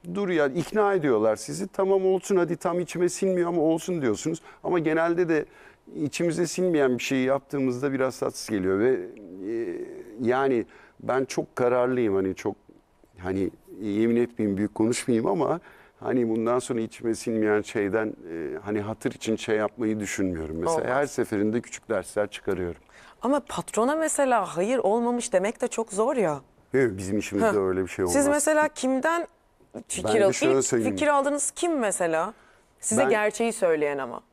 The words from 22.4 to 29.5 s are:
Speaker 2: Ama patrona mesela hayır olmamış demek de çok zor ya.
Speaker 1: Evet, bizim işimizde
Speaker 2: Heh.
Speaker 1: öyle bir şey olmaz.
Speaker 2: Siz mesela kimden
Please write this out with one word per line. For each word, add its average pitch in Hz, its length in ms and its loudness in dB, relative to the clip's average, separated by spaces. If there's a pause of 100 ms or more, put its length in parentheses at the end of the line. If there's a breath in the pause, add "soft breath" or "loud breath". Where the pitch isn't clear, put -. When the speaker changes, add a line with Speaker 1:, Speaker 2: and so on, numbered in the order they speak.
Speaker 2:
Ama 277 260 0
patrona 233 480 -2
mesela 254 600 0
hayır 220 200 0
olmamış 233 560 0
demek 190 280 0
de 247 60 -2
çok 226 260 -6
zor 226 240 0
ya. 156 240 0 (320)
Speaker 1:
Evet, 120 240 4
bizim 101 220 -2
işimizde 104 320 0
Speaker 2:
Heh. 104 40 0 (120)
Speaker 1:
öyle 92 160 0
bir 87 40 -4
şey 95 180 -2
olmaz. - 80 0
Speaker 2:
Siz 285 140 4
mesela 302 400 2
kimden 302 600 -2 (600)